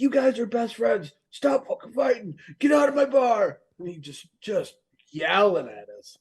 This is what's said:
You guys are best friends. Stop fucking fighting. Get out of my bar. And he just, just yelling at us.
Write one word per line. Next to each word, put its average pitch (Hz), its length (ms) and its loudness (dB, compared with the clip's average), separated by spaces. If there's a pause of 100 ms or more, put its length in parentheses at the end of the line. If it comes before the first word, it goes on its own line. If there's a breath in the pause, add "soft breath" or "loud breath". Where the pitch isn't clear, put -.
You 269 100 2
guys 262 280 2
are 233 80 -2
best 233 300 -4
friends. 220 360 -2 (180)
Stop - 360 0
fucking - 260 -10
fighting. 240 460 -2 (200 loud breath)
Get 285 140 2
out 294 160 6
of 277 60 0
my 285 100 2
bar. 240 540 2 (200)
And 180 100 -12
he 175 100 -12
just, 143 280 -18 (140)
just 185 360 -6 (340)
yelling 170 580 0
at 104 200 -18 (100)
us. - 220 -20